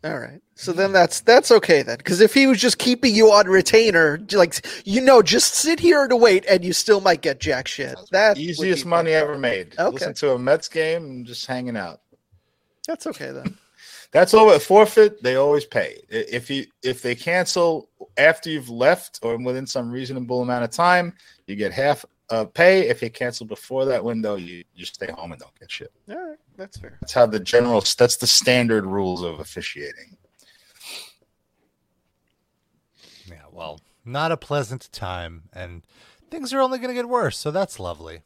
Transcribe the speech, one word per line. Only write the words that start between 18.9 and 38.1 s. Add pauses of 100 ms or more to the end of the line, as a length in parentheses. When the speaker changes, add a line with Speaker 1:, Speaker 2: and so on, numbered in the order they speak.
Speaker 2:
or
within
some
reasonable
amount
of
time, (340)
you
get
half, (240)
uh,
pay.
If
you
cancel
before
that
window,
you, (120)
you
stay
home
and
don't
get
shit. (180)
Speaker 1:
All
right, (200)
that's
fair.
Speaker 2:
That's
how
the
general, (160)
that's
the
standard
rules
of
officiating. (3000)
Speaker 3:
Yeah, (160)
well, (240)
not
a
pleasant
time, (100)
and (460)
things
are
only
gonna
get
worse,
so
that's
lovely.